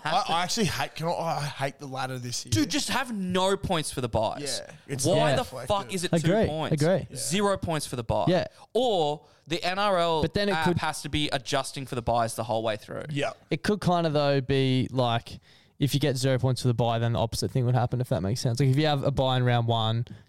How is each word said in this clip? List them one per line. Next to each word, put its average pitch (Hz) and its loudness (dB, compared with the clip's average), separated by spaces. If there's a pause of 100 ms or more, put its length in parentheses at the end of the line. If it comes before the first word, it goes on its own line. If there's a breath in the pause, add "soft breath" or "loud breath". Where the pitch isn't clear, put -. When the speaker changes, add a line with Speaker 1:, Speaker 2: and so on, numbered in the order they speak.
Speaker 1:
I, 156 -4
Speaker 2:
happen? 170 0
Speaker 1:
I 170 0
actually 208 0
hate, 147 -4
can 160 -6
I, 170 0
I 156 -4
hate 139 -6
the 147 -16
ladder 131 -8
this 123 -8
year. - -12
Speaker 2:
Dude, 285 2
just 262 -2
have 240 -2
no 185 0
points 175 -2
for 135 -6
the 120 -2
buys. 110 -2
Speaker 1:
Yeah, - -18 (140)
it's 135 -2
Speaker 2:
Why 180 4 (140)
Speaker 3:
Yeah. - 4
Speaker 2:
the - 2
Speaker 1:
reflective. 131 -10
Speaker 2:
fuck 196 -2
is 175 -2
it 175 -2
Speaker 3:
Agree, 170 4
Speaker 2:
two - 2
points? 156 0
Speaker 3:
agree. 160 2
Speaker 1:
Yeah. - -14
Speaker 2:
Zero 196 0
points 160 -4
for - -10
the 120 -4
buy. 107 0
Speaker 3:
Yeah. 175 2 (280 loud breath)
Speaker 2:
Or 180 2 (240 soft breath)
the 165 -4
N 180 0
R 196 2
L 165 2
Speaker 3:
But 165 -2
then 202 0
it 196 2
Speaker 2:
app 160 2
Speaker 3:
could 170 2
Speaker 2:
has 156 -4
to 151 -6
be 147 0
adjusting 135 -4
for - -10
the 123 -4
buys 117 0
the 113 -4
whole 113 -2
way 110 0
through. - -10
Speaker 1:
Yeah. 139 -4 (180)
Speaker 3:
It 160 -2
could 208 0
kind 175 2
of, 151 0
though, 143 4
be 131 2
like, 120 0 (380 soft breath)
if 143 0
you 143 4
get 135 2
zero 127 2
points 127 0
for 131 4
the 123 4
bye, 117 2
then 117 0
the - 0
opposite 117 -2
thing 127 0
would 127 2
happen, 123 0
if 123 -4
that 101 0
makes 104 0
sense. 120 0
Like, 139 4
if 131 4
you 156 2
have 143 0
a - 0
bye 131 0
in 127 2
round 120 2
one, 113 0 (240 loud breath)